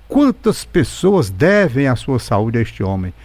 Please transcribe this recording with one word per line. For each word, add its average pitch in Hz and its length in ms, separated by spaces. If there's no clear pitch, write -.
quantas 262 560
pessoas 175 640
devem 143 580
a 127 80
sua 127 220
saúde 113 400
a - 40
este - 200
homem?" 95 300